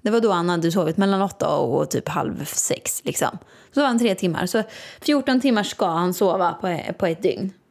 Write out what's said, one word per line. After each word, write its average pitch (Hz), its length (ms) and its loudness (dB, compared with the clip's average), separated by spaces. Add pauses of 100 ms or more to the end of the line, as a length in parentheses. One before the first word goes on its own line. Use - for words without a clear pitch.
Det 214 80 0
var 233 100 4
då 214 120 4
han 175 160 2
hade 170 240 2
sovit 165 240 0
mellan 196 260 2
åtta 185 340 0
och, 139 240 2
och 147 100 -2
typ - 180 -2
halv - 360 -4
sex, - 600 -6
liksom. - 340 -4 (360)
Så 277 60 2
var 285 80 4
han 233 100 2
tre 226 160 2
timmar. 180 320 -2
Så 220 160 0 (380)
fjorton 269 400 2
timmar 233 220 2
ska 202 240 -2
han 175 280 0
sova 180 380 2
på, 170 280 -4 (180)
på 196 80 0
ett 165 160 -2
dygn. 190 300 0 (180)